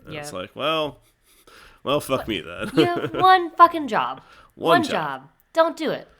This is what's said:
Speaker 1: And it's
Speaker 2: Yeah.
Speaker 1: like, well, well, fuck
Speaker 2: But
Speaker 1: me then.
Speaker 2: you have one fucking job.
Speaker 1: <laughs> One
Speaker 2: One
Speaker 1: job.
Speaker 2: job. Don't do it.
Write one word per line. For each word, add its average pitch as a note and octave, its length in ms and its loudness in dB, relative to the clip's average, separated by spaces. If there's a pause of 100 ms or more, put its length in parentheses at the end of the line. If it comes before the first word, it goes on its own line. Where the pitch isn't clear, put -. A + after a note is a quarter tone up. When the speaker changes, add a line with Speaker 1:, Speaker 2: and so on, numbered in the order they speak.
Speaker 1:
And - 100 -14
it's D3 160 -12
Speaker 2:
Yeah. F#2 80 -8
Speaker 1:
like, F#2+ 160 -12
well, D3 440 -4 (840)
well, C#3+ 160 -2
fuck C3 220 -4
Speaker 2:
But - 80 -12
Speaker 1:
me G2 120 -2
then. F2+ 360 -10
Speaker 2:
you D#4+ 80 6
have F4 280 -4
one F4+ 380 4
fucking E4 380 4
job. C3+ 320 -2 (180)
Speaker 1:
<laughs> - 160 -20
One - 120 -4 (120)
Speaker 2:
One D#4+ 40 -2
Speaker 1:
job. C4+ 80 -6
Speaker 2:
job. C#3+ 380 -6 (220)
Don't E4 240 2
do D4 160 -4
it. - 160 -8 (120)